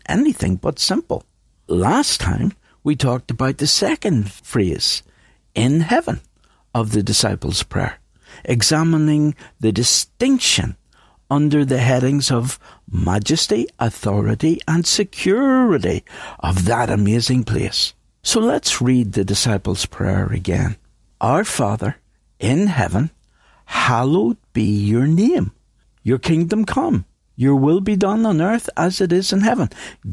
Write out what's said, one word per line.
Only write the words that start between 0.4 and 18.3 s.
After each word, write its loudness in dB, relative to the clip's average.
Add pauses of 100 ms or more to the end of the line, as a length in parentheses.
but -4
simple. -4 (420)
Last 0
time, -2 (280)
we 0
talked -2
about -4
the -2
second 0
phrase, -2 (500)
"In 2
heaven," -2 (520)
of -2
the 0
disciples' -2
prayer, -6 (460)
examining 2 (240)
the 2
distinction 0 (520)
under 2
the 0
headings 2
of -2 (320)
majesty, 0 (120)
authority, 0
and 0
security 0 (340)
of 0
that 0
amazing 2
place. -4 (300)
So 0